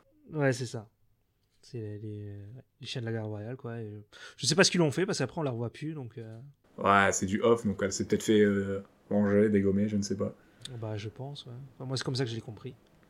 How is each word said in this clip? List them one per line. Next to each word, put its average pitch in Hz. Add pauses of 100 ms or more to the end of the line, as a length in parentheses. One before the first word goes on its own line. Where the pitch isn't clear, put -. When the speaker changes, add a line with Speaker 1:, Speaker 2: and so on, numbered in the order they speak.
(320)
Speaker 1:
Ouais, 143
c'est 123
ça. 110 (720)
C'est -
les, 104
les, 104 (460)
les 123
chiens 131
de 117
la 113
garde 110
royale, 107
quoi. 117
Et, 110
euh, 104 (380)
je 131
sais 156
pas 185
ce -
qu'ils 180
lui 160
ont 139
fait, 180
parce 202
qu'après, 147
on 165
la 139
revoit 117
plus, 156
donc... 131
Euh. 110 (400)
Speaker 2:
Ouais, 98
c'est 95
du 101
off, 117
donc 95
elle 95
s'est 104
peut-être -
fait, 107
euh, 98 (300)
manger, 104
dégommer, 98
je 107
ne 98
sais 101
pas. 104 (480)
Speaker 1:
Bah, 110
je 107
pense, 139
ouais. 120 (240)
Enfin, 131
moi, 131
c'est -
comme 135
ça 131
que 117
je 117
l'ai 113
compris. 123 (360)